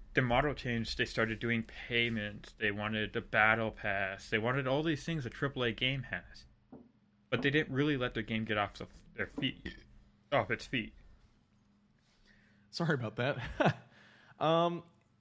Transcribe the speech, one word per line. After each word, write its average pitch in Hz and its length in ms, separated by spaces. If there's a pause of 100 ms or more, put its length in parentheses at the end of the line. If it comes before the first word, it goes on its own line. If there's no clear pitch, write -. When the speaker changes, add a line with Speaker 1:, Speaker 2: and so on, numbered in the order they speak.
(140)
Speaker 1:
the 135 80
model 131 320
changed. 117 440
They 123 80
started 110 340
doing 117 260 (220)
payments. 113 720
They 107 140
wanted 107 420
the 117 80
battle 110 500
pass. 98 580
They 113 80
wanted 123 280
all 135 160
these 156 220
things 160 220
a - 40
triple 135 360
A 113 80
game 131 360
has, - 360 (840)
but 123 120
they 139 80
didn't 143 260
really 143 220
let 123 160
their 113 100
game 110 220
get 107 120
off 101 200
the, - 100 (300)
their 107 100
feet, - 480 (560)
off 120 180
its 113 160
feet. 110 280 (1800)
Speaker 2:
Sorry 165 220
about 113 240
that. 131 200 (220)
<laughs> 240 180 (640)
Um, 165 440 (380)